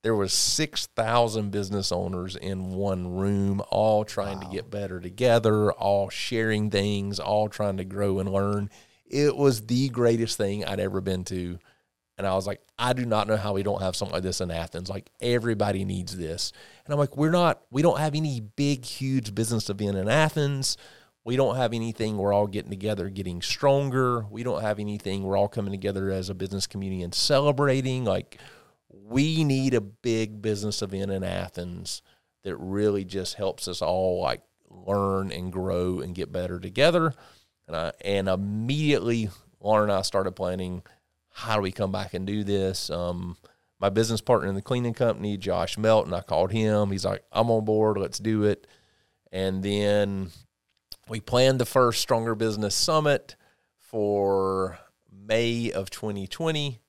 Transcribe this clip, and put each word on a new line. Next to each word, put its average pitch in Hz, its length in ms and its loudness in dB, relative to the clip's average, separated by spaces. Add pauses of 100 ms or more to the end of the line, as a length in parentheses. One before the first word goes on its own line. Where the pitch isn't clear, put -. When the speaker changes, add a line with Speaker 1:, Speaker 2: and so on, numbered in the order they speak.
Speaker 1:
There 113 120 2
was 98 200 0
six - 520 0
thousand 113 640 2
business 98 400 -2
owners 92 460 -4
in 92 360 -6
one 92 440 -2
room, 98 540 2
all 107 340 4
trying 98 360 -6
to 95 60 -12
Speaker 2:
Wow. - 60 -12
Speaker 1:
get - 180 -8
better 98 300 -6
together, 107 720 4
all 98 380 2
sharing 110 600 0
things, 101 480 0
all 104 300 2
trying 101 300 -2
to 92 60 -6
grow 98 340 0
and 95 120 0
learn. 101 380 0 (380)
It 143 300 2
was 131 300 4
the 123 240 2
greatest 117 460 2
thing 101 280 -2
I'd 98 160 -2
ever 95 200 0
been 92 240 -2
to. 87 340 -6 (600)
And 98 80 -4
I 95 80 2
was 95 120 0
like, 101 140 -8 (180)
"I 123 140 2
do 127 140 0
not 107 200 2
know 107 120 2
how 101 160 -2
we 95 80 0
don't 98 200 -2
have 92 140 -2
something 98 180 -4
like 92 80 -2
this 90 200 -2
in 90 80 -4
Athens. 82 400 -8
Like, 95 200 -10 (120)
everybody 107 640 0
needs 92 300 -4
this." 85 360 -6 (320)
And 147 80 -6
I'm 143 60 0
like, 143 180 0
"We're 156 140 2
not, 175 400 2
we 131 120 -2
don't 170 160 6
have 151 160 0
any 147 260 -2
big, 131 440 -2
huge 131 500 -2
business 110 360 -2
event 98 260 -2
in 95 120 -2
Athens. 143 680 2 (480)
We 120 120 0
don't 131 200 4
have 120 160 0
anything. 113 460 -2
We're 101 160 2
all 104 120 4
getting 98 240 -6
together, 98 380 -4
getting 92 320 -6
stronger. 131 880 2
We 110 120 -10
don't 120 180 -2
have 107 180 0
anything. 104 440 -4
We're 95 160 0
all 98 100 4
coming 98 240 -4
together 98 380 -2
as 95 180 -4
a 98 60 -6
business 95 320 -4
community 95 360 -6
and 87 120 -8
celebrating. 135 920 2
Like, 95 340 -2 (520)
we 135 520 0
need 135 320 4
a 117 60 6
big 107 600 -2
business 104 420 -2
event 98 280 -4
in 95 140 -2
Athens 90 760 -6 (440)
that 95 120 -6
really 101 480 0
just 90 300 -6
helps 95 320 -4
us 90 160 -6
all, 90 400 2
like, 62 200 -2 (280)
learn 98 600 0
and 90 200 -6
grow 90 460 0
and 85 160 -8
get 90 160 -6
better 90 300 -6
together." 147 520 2 (540)
And 78 80 -10
I, 82 180 -4 (120)
and 98 240 0
immediately, 113 1040 0 (280)
Lauren 107 320 2
and 98 80 2
I 95 40 -2
started 95 300 0
planning, 92 500 -4 (540)
how 110 200 -2
do 104 60 0
we 95 100 -2
come 98 180 -2
back 92 240 -6
and 95 120 -4
do 104 180 -2
this? 95 460 -2
Um, 87 460 -6 (440)
my 98 80 2
business 110 320 0
partner 98 280 2
in 98 60 -2
the 98 80 -4
cleaning 123 320 -2
company, 104 440 0
Josh 90 400 -2
Melton, 110 360 4
I 87 60 -4
called 90 320 0
him. 107 400 2
He's 95 120 -4
like, 98 280 -2
"I'm 117 180 2
on 110 140 4
board. 107 340 4
Let's 92 220 -4
do 107 240 2
it." 104 240 2 (640)
And 95 300 -2
then 101 680 0 (800)
we 113 120 -6
planned 131 380 4
the 120 80 2
first 123 360 4
Stronger 113 340 0
Business 107 380 0
Summit 151 600 2 (460)
for 98 960 2 (320)
May 117 600 0
of 95 180 -6
twenty 101 380 -6
twenty. 147 600 -4